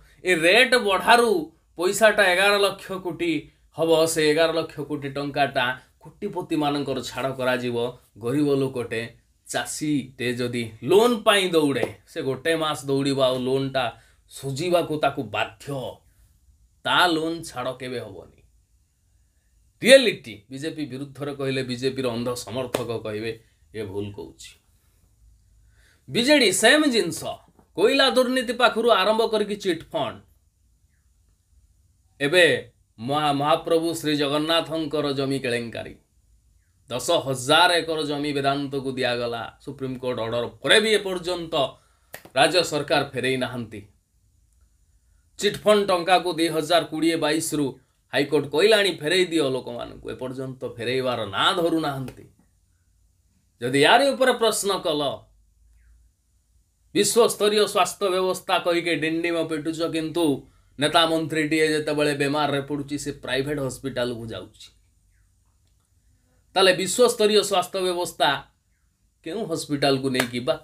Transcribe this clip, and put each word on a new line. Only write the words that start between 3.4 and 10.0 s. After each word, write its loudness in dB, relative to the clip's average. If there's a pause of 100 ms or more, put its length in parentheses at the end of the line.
ହବ, 4
ସେ -2
ଏଗାର 2
ଲକ୍ଷ -4
କୋଟି -8
ଟଙ୍କାଟା -2 (340)
କୋଟିପତିମାନଙ୍କର -4
ଛାଡ଼ -6
କରାଯିବ। -2 (400)
ଗରିବ 0
ଲୋକଟେ, -2 (460)
ଚାଷୀଟେ -4